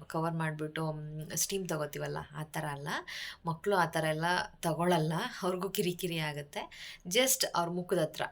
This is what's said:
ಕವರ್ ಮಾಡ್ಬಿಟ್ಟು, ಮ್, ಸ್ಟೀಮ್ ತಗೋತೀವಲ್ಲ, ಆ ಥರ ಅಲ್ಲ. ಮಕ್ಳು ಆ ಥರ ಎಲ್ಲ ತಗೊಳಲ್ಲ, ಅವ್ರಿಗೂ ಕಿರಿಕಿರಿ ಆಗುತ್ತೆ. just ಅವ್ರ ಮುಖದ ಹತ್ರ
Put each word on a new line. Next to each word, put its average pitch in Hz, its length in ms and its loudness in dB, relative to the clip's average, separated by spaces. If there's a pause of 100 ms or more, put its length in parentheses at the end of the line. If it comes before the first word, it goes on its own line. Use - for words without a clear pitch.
ಕವರ್ 165 280 0
ಮಾಡ್ಬಿಟ್ಟು, 156 600 -2
ಮ್, 151 420 -8
ಸ್ಟೀಮ್ 185 340 0
ತಗೋತೀವಲ್ಲ, 147 480 -2 (180)
ಆ 151 80 -4
ಥರ 151 280 -4
ಅಲ್ಲ. 139 160 -6 (580)
ಮಕ್ಳು 175 300 2
ಆ 175 100 8
ಥರ 160 180 0
ಎಲ್ಲ 156 220 2 (360)
ತಗೊಳಲ್ಲ, 160 520 4 (300)
ಅವ್ರಿಗೂ 185 260 0
ಕಿರಿಕಿರಿ 175 500 0
ಆಗುತ್ತೆ. 147 880 -6
just 247 380 4 (100)
ಅವ್ರ 170 140 2
ಮುಖದ 180 320 2
ಹತ್ರ - 200 0 (100)